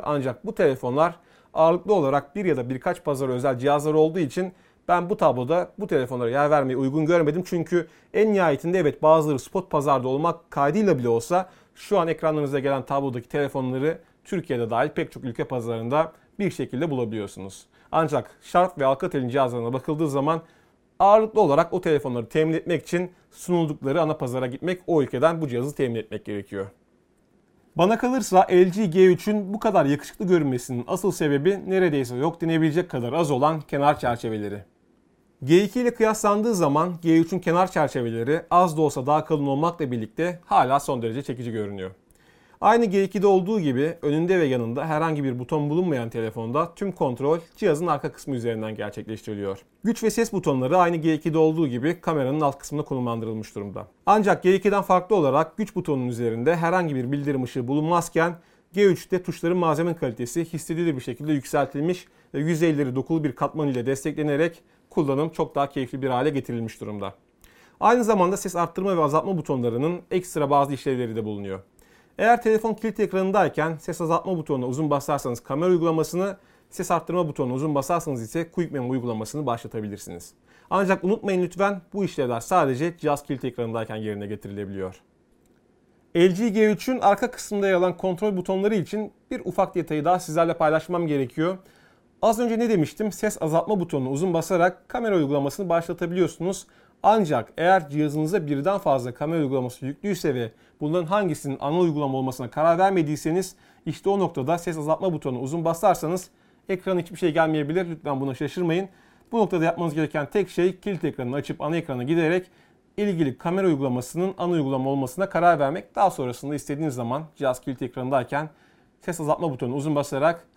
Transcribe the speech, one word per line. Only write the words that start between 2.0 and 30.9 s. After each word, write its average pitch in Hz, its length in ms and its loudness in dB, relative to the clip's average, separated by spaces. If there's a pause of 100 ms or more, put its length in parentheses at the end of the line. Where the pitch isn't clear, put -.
bir 202 100 -4
ya 151 120 2
da 123 120 -4
birkaç 131 340 -4
pazara 135 280 -2
özel 127 280 0
cihazlar 147 340 2
olduğu 160 260 4
için 180 320 -2 (360)
ben 175 220 2
bu 208 80 -2
tabloda 147 600 2
bu 208 80 -8
telefonlara 123 420 -2
yer 143 200 2
vermeyi 135 280 2
uygun 135 280 0
görmedim. 165 400 2
Çünkü 170 420 -2 (260)
en 214 200 4
nihayetinde 170 460 2
evet, 151 240 0
bazıları 156 360 4
spot - 320 -6
pazarda 135 360 0
olmak 156 440 -2
kaydıyla 160 460 2
bile 120 120 0
olsa 175 400 0 (260)
şu - 240 0
an 165 80 2
ekranlarınıza 151 520 0
gelen 135 260 -2
tablodaki 139 440 -4
telefonları 139 720 -2 (240)
Türkiye'de 127 460 -4
dahil 123 200 0
pek 151 220 -6
çok 127 120 -16
ülke 127 200 -6
pazarında 120 680 -2 (280)
bir 196 120 0
şekilde 143 400 -4
bulabiliyorsunuz. 104 760 -6 (260)
Ancak 147 400 0 (100)
Sharp 180 380 0
ve 139 60 2
Alcatel'in 139 440 0
cihazlarına 120 440 0
bakıldığı 151 360 -2
zaman 147 320 0 (580)
ağırlıklı 214 420 6
olarak 165 320 2
o 185 80 -2
telefonları 131 480 -2
temin 160 240 2
etmek 165 300 -2
için 175 280 -4 (200)
sunuldukları 160 680 0
ana 156 160 0
pazara 127 300 -4
gitmek, 160 400 -6
o 170 140 4
ülkeden 160 400 0
bu 151 60 -4
cihazı 127 280 -4
temin 123 200 -2
etmek 107 300 -8
gerekiyor. 101 400 -8 (1080)
Bana 196 220 4
kalırsa 240 540 4
L 185 180 8
G 202 160 0
G 185 200 6
üçün 196 480 2
bu 214 60 -6
kadar 190 260 4
yakışıklı 143 400 -2
görünmesinin 135 640 0
asıl 185 240 -2